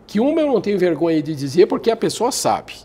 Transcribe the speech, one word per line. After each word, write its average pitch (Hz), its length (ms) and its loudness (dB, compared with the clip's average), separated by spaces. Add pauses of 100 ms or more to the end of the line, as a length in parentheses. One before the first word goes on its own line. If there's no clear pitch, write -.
que - 100 -4
uma 294 220 2
eu 302 80 2
não 240 120 2
tenho 202 160 -2
vergonha 165 460 0
de 151 140 -6
dizer, 143 320 2
porque 254 200 -2
a 226 80 2
pessoa 220 360 -2
sabe, 101 400 -2 (120)